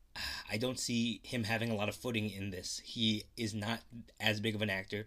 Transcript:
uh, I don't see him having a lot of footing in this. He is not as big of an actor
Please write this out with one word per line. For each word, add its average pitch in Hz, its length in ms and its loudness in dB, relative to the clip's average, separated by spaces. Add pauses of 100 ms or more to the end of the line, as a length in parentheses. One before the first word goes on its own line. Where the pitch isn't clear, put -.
(160)
uh, - 40 -8 (300)
I 107 80 0
don't 123 220 0
see 117 440 2
him 123 200 -2
having 117 260 2
a 110 60 2
lot 104 140 2
of - 60 -4
footing 113 320 0
in 98 220 -4
this. 92 340 -6
He 110 420 2 (120)
is 110 160 0
not 110 280 -2 (380)
as 107 200 4
big 107 160 2
of 104 80 2
an 107 80 2
actor 95 360 -2